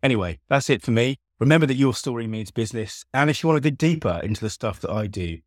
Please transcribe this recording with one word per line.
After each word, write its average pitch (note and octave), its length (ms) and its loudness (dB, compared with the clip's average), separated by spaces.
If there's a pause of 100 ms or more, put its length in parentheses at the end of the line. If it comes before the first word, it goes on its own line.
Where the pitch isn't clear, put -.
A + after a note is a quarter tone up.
Anyway, G2 460 0
that's C#3 200 2
it C3 140 2
for - 80 -4
me. B2 280 2 (220)
Remember D#3 260 6
that C3+ 80 0
your C3 200 4
story A#2 320 -4
means A2 240 -6
business. A2 640 -6
And C#3+ 160 2
if - 140 0
you D#3+ 60 2
want D3+ 140 4
to D3+ 80 2
dig C3+ 60 -6
deeper D#3 460 0
into G#2 180 -2
the G#2+ 100 -4
stuff - 300 -6
that - 100 -6
I G#2 180 -2
do F2 380 -6